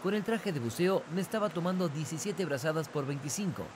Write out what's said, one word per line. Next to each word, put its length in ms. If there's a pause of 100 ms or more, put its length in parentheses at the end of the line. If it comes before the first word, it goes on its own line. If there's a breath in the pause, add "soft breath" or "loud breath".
Con 100
el 100
traje 280
de 80
buceo 420 (140)
me 60
estaba 280
tomando 400
diecisiete 560
brazadas 420
por 200
veinticinco. 560 (120)